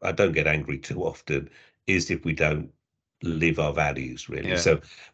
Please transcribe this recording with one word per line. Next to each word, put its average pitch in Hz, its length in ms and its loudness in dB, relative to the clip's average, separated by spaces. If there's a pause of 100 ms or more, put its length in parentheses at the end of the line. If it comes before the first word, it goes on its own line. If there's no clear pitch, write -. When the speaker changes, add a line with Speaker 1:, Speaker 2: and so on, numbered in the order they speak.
Speaker 1:
I 92 100 -2
don't 87 220 4
get 78 140 2
angry 76 320 0
too - 240 -6
often, - 460 -4 (360)
is 90 240 2
if 85 160 -2
we 82 80 0
don't 76 380 0 (520)
live 80 360 2
our 76 140 0
values, 71 540 -2
really. - 220 -6
Speaker 2:
Yeah. 92 80 0
Speaker 1:
So 82 240 4 (320)